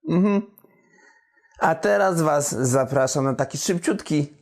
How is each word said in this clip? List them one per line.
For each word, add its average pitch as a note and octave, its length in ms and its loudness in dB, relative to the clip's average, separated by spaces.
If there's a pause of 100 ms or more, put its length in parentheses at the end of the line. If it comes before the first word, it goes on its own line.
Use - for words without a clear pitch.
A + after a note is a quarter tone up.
Mhm. G3+ 340 2 (1160)
A D#3+ 160 0
teraz F#3+ 480 2
was D3 280 0
zapraszam C3 760 0
na C3+ 100 0
taki C3+ 240 -4
szybciutki E3+ 840 -2